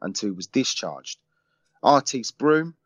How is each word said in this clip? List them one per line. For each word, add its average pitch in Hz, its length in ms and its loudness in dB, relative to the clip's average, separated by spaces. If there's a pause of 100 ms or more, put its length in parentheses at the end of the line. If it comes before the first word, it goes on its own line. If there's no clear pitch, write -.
until 98 280 -4
he 95 60 -4
was 90 120 -12
discharged. 80 720 -4 (640)
Artis 135 480 4
Broom 156 440 0 (100)